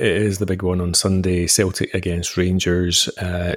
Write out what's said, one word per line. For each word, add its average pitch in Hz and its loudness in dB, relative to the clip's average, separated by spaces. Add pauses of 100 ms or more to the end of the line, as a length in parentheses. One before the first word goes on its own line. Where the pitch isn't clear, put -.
it 101 2
is 98 0
the 101 -2
big 92 -2
one 90 2
on 87 0
Sunday. 92 2
Celtic - 0
against 87 -4
Rangers. 90 2 (100)
Uh, 87 -4